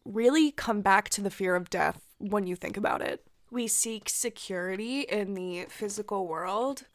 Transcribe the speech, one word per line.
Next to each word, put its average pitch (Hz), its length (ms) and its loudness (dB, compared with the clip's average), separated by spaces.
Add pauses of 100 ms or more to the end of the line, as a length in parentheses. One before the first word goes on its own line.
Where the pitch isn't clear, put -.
really 262 480 6
come 214 300 -2
back 196 280 6
to - 120 -2
the 196 100 -2
fear 180 240 2
of 180 140 -2
death - 320 2 (160)
when 202 300 -2
you 180 80 -4
think - 200 -8
about - 260 0
it. - 240 -6 (280)
We 240 140 -2
seek 220 420 -2
security 214 920 -4
in 202 340 -2
the 180 340 -6
physical 202 580 -4
world, 196 680 -2